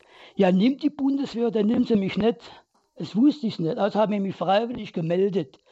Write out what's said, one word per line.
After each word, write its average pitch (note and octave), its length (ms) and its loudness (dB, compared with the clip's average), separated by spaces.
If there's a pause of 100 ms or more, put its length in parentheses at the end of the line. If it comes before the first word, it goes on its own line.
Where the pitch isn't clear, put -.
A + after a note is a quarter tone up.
(360)
„Ja, F#3 160 4
nimmt A#3+ 320 2
die D4 60 2
Bundeswehr C4+ 580 -2
oder G#3+ 160 0
nimmt A#3+ 240 2
sie A3+ 80 2
mich F#3+ 220 -2
nicht?“ - 340 -2 (440)
Das E3 200 -10
wusste A#3+ 320 2
ich - 120 -6
nicht. D#3+ 180 -2
Also G3+ 220 0
hab G#3+ 120 2
ich G#3 80 -2
mich G3 160 -4
freiwillig G#3+ 580 -2
gemeldet F3 640 -2 (120)